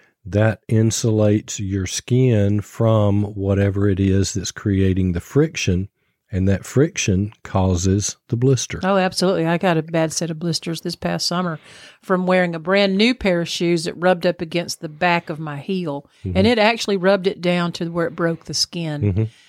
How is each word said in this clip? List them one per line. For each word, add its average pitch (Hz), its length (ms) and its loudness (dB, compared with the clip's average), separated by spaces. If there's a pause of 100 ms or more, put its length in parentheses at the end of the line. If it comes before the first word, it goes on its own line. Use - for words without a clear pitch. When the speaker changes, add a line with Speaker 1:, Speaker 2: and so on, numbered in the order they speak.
(240)
Speaker 1:
That 104 440 0
insulates 110 880 2
your 98 280 -4
skin 107 760 2
from 104 600 2 (120)
whatever 98 540 2
it 95 120 2
is 98 340 2
that's 92 160 -6
creating 95 600 0
the 85 80 -4
friction, 101 680 0 (420)
and 92 180 0
that 95 180 0
friction 104 640 0 (120)
causes 92 720 0 (120)
the 120 80 -2
blister. 123 460 0
Speaker 2:
Oh, 196 160 0
absolutely. 185 480 0
I 170 100 0
got 170 220 0
a 156 40 0
bad 160 300 -2
set 170 180 -6
of 160 80 -8
blisters 165 440 -6
this 170 140 -8
past 170 300 -4
summer 175 320 -4 (440)
from 185 240 0
wearing 180 280 2
a 165 40 -6
brand 190 400 2
new 233 160 4
pair 175 260 0
of 170 80 -4
shoes 170 360 0
that 175 100 -6
rubbed 180 320 0
up 175 160 0
against 170 380 -6
the 165 80 -10
back 170 420 -2
of 151 80 -8
my 151 200 -8
heel, 160 480 -6 (180)
Speaker 1:
Mm-hmm. 92 120 -4
Speaker 2:
and 190 100 4
it 240 120 4
actually 214 400 2
rubbed 185 280 2
it 185 140 -2
down 175 340 0
to 170 140 -6
where 165 180 -2
it 170 100 -8
broke 165 280 -2
the 156 100 -8
skin. 156 460 -4
Speaker 1:
Mm-hmm. 104 240 0 (240)